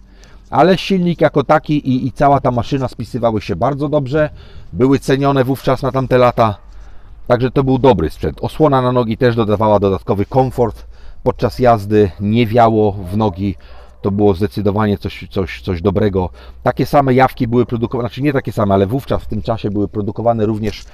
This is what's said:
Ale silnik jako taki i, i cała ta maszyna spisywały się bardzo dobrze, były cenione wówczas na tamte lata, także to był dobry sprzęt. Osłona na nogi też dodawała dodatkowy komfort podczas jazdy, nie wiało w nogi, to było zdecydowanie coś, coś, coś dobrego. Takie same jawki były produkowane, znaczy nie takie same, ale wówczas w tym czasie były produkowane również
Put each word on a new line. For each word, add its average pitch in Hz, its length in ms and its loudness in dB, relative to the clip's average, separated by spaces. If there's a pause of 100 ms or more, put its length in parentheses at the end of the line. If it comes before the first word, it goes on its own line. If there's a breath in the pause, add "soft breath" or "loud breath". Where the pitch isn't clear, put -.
(500 soft breath)
Ale 180 280 4
silnik 175 440 -2
jako 147 220 2
taki 151 460 0
i, 131 180 0
i 113 40 -6
cała 143 280 2
ta 131 120 0
maszyna 123 360 -2
spisywały 113 540 -4
się 101 140 -6
bardzo 139 340 -2
dobrze, 147 400 0 (440 loud breath)
były 131 260 2
cenione 139 440 2
wówczas 131 380 -2
na 127 100 -2
tamte 127 260 0
lata, 120 400 2 (720 soft breath)
także 123 240 2
to 139 120 2
był 131 140 2
dobry 110 320 4
sprzęt. - 320 -6
Osłona 135 400 0
na 127 100 0
nogi 113 260 0
też 120 180 2
dodawała 107 440 2
dodatkowy 98 460 0
komfort 127 600 -2 (380 soft breath)
podczas - 360 -2
jazdy, 107 600 4
nie 107 280 2
wiało 110 440 4
w 98 260 -6
nogi, 98 380 -2 (460 soft breath)
to 101 100 -2
było 101 220 4
zdecydowanie 101 640 0
coś, - 340 -10
coś, - 300 -6
coś 85 200 -6
dobrego. 95 480 0 (340 loud breath)
Takie 123 220 0
same 139 280 2
jawki 127 340 2
były 120 180 2
produkowane, 117 440 -4
znaczy 127 120 -10
nie 147 120 0
takie 127 180 -4
same, 101 220 0
ale 98 140 4
wówczas 113 360 -4
w - 40 -12
tym 110 140 -6
czasie 110 280 -4
były 101 180 -2
produkowane 110 580 -2
również 107 380 -4 (100)